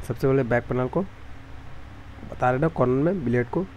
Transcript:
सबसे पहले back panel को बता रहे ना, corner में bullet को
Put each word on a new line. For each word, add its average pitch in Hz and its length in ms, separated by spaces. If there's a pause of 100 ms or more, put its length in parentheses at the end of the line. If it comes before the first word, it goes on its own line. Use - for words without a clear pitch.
सबसे 131 200
पहले 135 180
back 120 180
panel 127 240
को 165 140
बता - 1500
रहे 127 80
ना, 160 100
corner 131 340
में 170 220
bullet 120 240
को 185 160 (120)